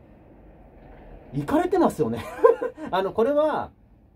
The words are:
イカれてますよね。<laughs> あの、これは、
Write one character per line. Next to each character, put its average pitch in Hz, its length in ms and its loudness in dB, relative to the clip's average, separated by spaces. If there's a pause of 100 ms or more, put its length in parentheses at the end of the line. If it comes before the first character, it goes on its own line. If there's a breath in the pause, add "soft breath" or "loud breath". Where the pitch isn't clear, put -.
(1300)
イ 143 80 -4
カ 277 180 0
れ 359 80 -2
て 381 100 2
ま 247 120 4
す - 100 -8
よ 113 100 0
ね。 117 140 -8 (320)
<laughs> 311 340 -8
あ 180 120 0
の、 180 100 -4
こ 214 120 2
れ 277 80 2
は、 294 380 0 (440)